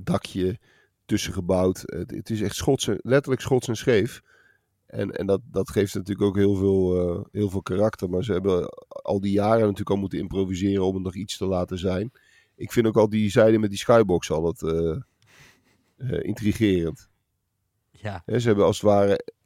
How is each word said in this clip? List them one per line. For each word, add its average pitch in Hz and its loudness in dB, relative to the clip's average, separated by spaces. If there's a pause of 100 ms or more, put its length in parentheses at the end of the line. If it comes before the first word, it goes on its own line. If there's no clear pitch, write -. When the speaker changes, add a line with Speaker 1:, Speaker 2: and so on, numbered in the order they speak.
Speaker 1:
dakje 95 -2 (480)
tussen - -2
gebouwd. 92 0
Het, - -10
het - -10
is 107 -4
echt 101 -4
schots - 0
en, 107 -2
letterlijk 131 0
schots - 0
en 117 -2
scheef. 113 0 (640)
En, 104 -8
en - -6
dat, 98 0 (100)
dat 95 -2
geeft 101 0
natuurlijk 98 -2
ook 95 0
heel 101 4
veel, 95 2
eh, 90 -2 (100)
heel 101 -2
veel 92 -6
karakter. 98 -2
Maar 90 -2
ze 110 -2
hebben 92 0 (180)
al - -4
die 98 -2
jaren 104 4
natuurlijk 104 0
al 98 0
moeten 95 -4
improviseren 95 -2
om 95 2
het 95 -4
nog 90 -6
iets 101 -10
te 98 -6
laten 92 -2
zijn. 92 -2 (440)
Ik - -12
vind 113 4
ook 110 0
al 107 6
die 107 0
zijde 110 6
met 107 0
die 101 -10
skybox 98 4
altijd, 80 -2
eh, 82 0 (1080)
eh, 127 -6
intrigerend. 98 -2 (800)
Speaker 2:
Ja. 95 -12
Speaker 1:
Hè, 117 -2
ze 120 0
hebben 104 4
als - 2
het - 0
ware, 101 2 (200)